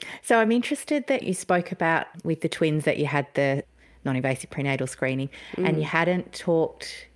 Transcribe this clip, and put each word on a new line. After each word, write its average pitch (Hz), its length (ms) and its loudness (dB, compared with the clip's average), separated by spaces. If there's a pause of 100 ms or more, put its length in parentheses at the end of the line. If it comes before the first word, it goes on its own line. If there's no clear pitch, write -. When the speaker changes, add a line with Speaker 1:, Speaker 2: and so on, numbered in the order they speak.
(220)
Speaker 1:
So 233 160 4
I'm 220 140 6
interested 277 540 0
that 269 160 0
you 185 120 -2
spoke 175 360 0
about 165 360 0 (180)
with 160 160 -2
the 165 80 0
twins 156 360 2
that 151 120 2
you 147 100 0
had 139 280 0
the 139 280 2 (420)
non-invasive 131 460 -2
prenatal 135 360 -2
screening 131 420 -2 (280)
and 165 200 2
you 156 80 0
Speaker 2:
Mm. - 20 -6
Speaker 1:
hadn't 170 460 0
talked - 840 -2